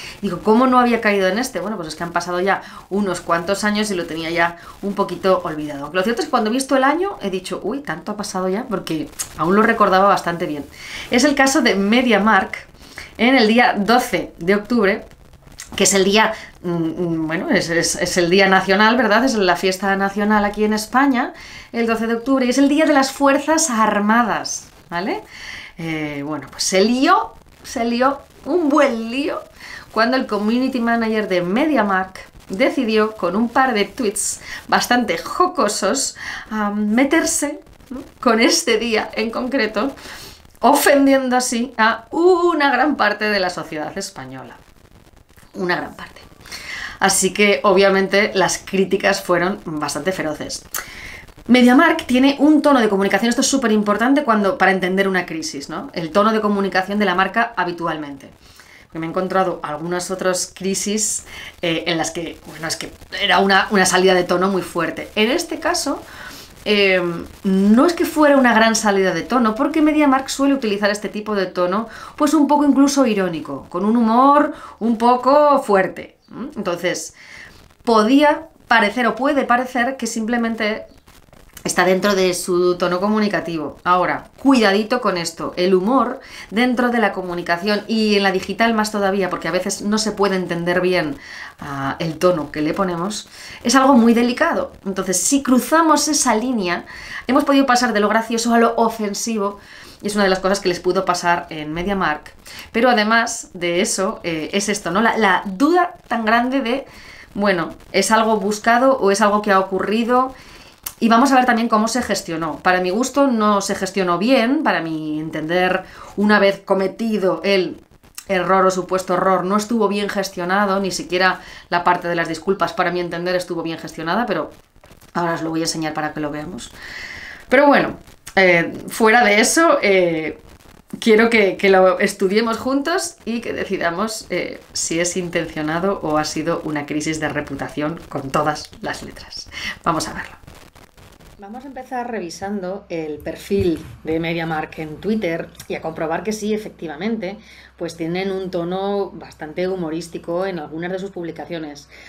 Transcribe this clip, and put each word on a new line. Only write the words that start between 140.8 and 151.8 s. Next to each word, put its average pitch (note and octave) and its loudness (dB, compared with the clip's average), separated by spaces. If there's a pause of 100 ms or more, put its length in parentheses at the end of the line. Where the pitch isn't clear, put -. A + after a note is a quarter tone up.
Vamos G#3+ -16
a - -18
empezar B3+ -8
revisando G3 -8
el D#3 -6
perfil F3 -2 (200)
de D#3+ -2
MediaMarkt E3 -4
en D#3 -10
Twitter E3 -4 (180)
y F#3 -6
a D#3 -10
comprobar E3 -4
que G#3+ -4
sí, G#3+ -4
efectivamente, F#3+ -6 (380)
pues E3 -8
tienen F3+ -4
un F#3+ -6
tono F#3+ -4
bastante D#3+ -8
humorístico E3+ -6
en F#3 -6
algunas D#3+ -8
de F#3+ -6
sus G3 -10
publicaciones, D#3 -12 (180)